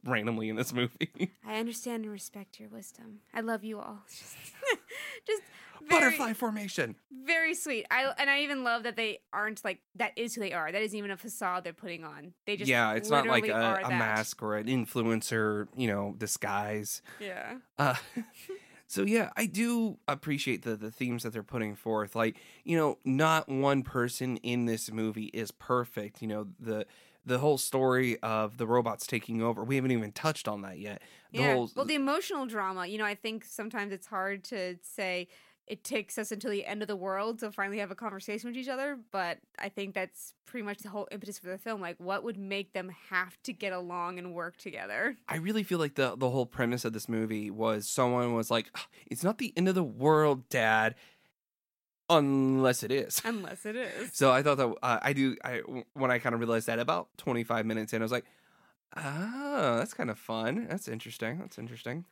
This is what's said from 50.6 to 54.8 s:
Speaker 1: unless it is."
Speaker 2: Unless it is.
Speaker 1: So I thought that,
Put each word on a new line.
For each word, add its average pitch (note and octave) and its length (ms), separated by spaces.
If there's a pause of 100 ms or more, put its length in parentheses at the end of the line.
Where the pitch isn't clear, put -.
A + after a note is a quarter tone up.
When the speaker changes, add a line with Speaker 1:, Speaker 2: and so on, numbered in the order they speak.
Speaker 1:
unless C3+ 720
it A2 100
is." - 320
Speaker 2:
Unless G#3 420
it G#3+ 100
is. B3 360
Speaker 1:
So C#3 180
I B2+ 120
thought C#3+ 160
that, B2 240